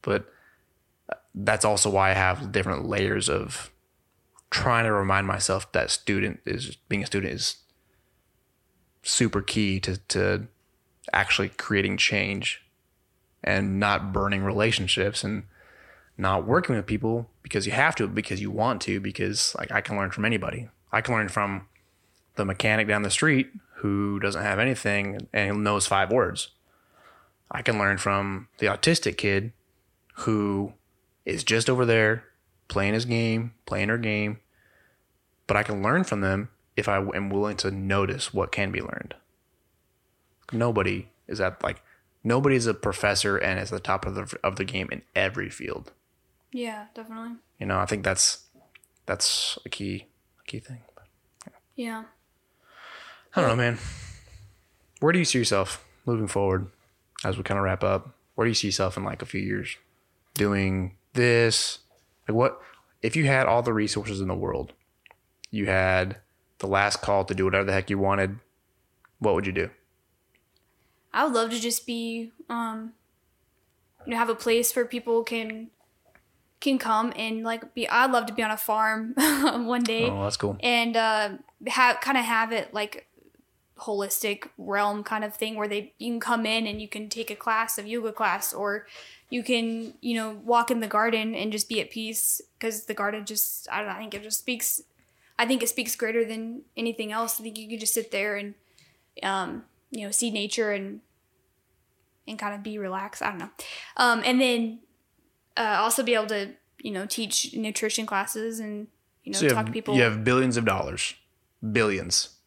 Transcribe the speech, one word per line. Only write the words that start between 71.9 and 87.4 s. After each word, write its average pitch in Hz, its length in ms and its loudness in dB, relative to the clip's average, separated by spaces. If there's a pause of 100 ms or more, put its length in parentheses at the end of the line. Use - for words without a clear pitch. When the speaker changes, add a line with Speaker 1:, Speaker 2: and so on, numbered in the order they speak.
Speaker 2:
um, 226 440 -6 (1120)
you 233 80 -6
know, 233 60 -2
have 226 100 2
a 226 60 0
place 233 400 2
where 240 100 2
people 233 380 0
can, 226 480 -6 (920)
can 269 180 2
come 226 360 0
and, 220 300 -6
like, 226 300 -6
be, 233 140 -4
I'd 254 220 4
love 233 160 4
to 214 60 -8
be 226 100 -2
on 214 80 0
a 214 60 -2
farm 220 580 0
<laughs> - 20 0
one 254 680 2
day. 226 240 2
Speaker 1:
Oh, 98 160 -2
that's 101 120 0
cool. 101 240 -2
Speaker 2:
And, 233 360 2
uh, 220 340 2 (380)
have, 254 320 4
kinda 262 220 2
have 226 300 0
it, 220 220 -4
like, 208 320 -6 (720)
holistic 196 800 -2
realm 202 480 0
kind 214 200 -2
of 208 100 -8
thing 220 220 -4
where 208 120 -2
they, 208 300 -4
you 240 140 -6
can 233 80 -4
come 226 260 0
in 220 200 2
and 208 140 -6
you 214 80 -12
can 214 200 -10
take 226 220 -6
a 208 60 -6
class, 226 420 -2